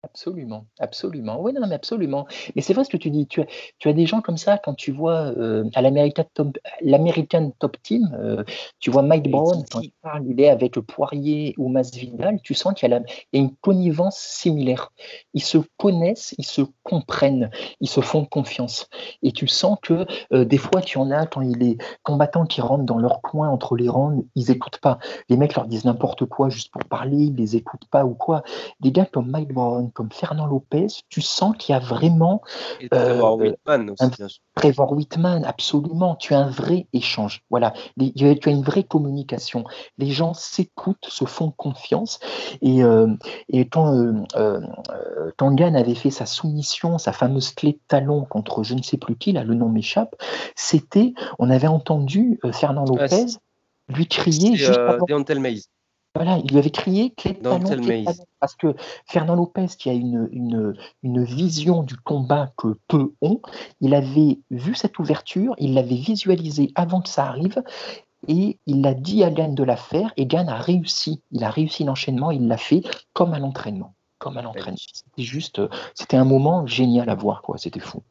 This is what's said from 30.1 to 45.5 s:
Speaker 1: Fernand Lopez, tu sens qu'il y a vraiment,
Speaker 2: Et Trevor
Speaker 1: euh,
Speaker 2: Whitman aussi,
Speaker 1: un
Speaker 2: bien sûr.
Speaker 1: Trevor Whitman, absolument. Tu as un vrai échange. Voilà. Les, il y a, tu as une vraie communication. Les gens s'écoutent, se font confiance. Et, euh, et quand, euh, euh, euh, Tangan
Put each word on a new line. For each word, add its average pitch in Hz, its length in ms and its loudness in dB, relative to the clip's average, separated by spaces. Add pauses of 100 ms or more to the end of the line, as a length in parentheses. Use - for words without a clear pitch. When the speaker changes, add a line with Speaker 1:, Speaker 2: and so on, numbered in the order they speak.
Speaker 1:
Fernand 156 360 -4
Lopez, 147 400 0 (240)
tu - 100 -4
sens 196 380 0
qu'il - 160 -2
y - 20 2
a - 20 2
vraiment, 160 600 2 (400)
Speaker 2:
Et 127 80 -12
Trevor 123 460 4
Speaker 1:
euh, 110 100 2
Speaker 2:
Whitman 110 460 0
aussi, 101 120 -4
Speaker 1:
un 131 60 4
Speaker 2:
bien 104 180 -6
sûr. - 140 -16 (140)
Speaker 1:
Trevor 143 380 4
Whitman, 165 520 0
absolument. 165 720 -2
Tu - 160 -4
as 143 60 6
un 139 100 4
vrai 170 460 0
échange. 110 560 -4
Voilà. 117 240 2 (240)
Les, 135 160 2
il 131 80 0
y 143 40 8
a, 143 80 8
tu 143 140 0
as 147 40 4
une 143 100 2
vraie 147 220 0
communication. 139 800 -4 (340)
Les 139 120 -2
gens 165 220 -2
s'écoutent, - 800 -6
se - 160 -4
font 160 240 -4
confiance. - 720 -4 (420)
Et, 131 200 6
euh, 113 240 8 (440)
et 127 180 2
quand, 156 260 2
euh, 120 200 2 (220)
euh, 104 260 0 (260)
euh, 82 480 -8
Tangan 139 380 4